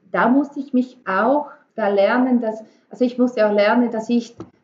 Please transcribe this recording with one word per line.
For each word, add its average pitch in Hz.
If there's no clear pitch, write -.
da 190
musste 277
ich -
mich 247
auch 226
da 208
lernen, 233
dass, 220
also -
ich 247
musste 240
auch 208
lernen, 220
dass 220
ich, 240